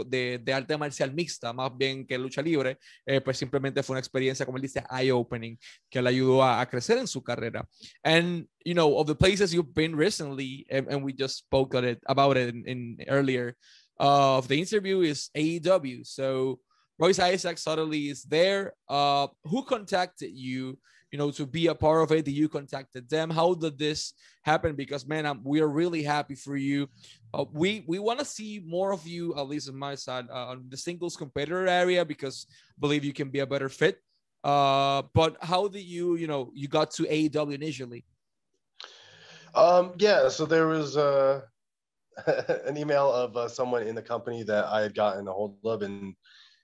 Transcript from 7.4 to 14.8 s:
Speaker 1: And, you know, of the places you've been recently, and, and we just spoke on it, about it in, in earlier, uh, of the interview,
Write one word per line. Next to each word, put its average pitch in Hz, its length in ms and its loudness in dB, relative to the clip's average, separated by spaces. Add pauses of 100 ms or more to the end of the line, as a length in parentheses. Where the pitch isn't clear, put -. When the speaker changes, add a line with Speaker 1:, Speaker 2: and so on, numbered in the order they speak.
Speaker 1:
And, 165 440 2 (180)
you 175 80 -2
know, 160 240 4
of 156 80 2
the 151 80 0
places 190 380 2
you've 165 240 -2
been 160 200 0
recently, 139 760 -2
and, 135 200 -2
and 139 140 -2
we 135 80 -4
just 131 240 -4
spoke 135 400 0
on 123 80 2
it, 120 220 -2
about 139 300 4
it 123 120 0
in, 120 180 -10
in 123 300 -8 (100)
earlier, 131 480 0 (440)
uh, 139 400 6
of 123 80 -2
the 135 80 2
interview, 190 480 0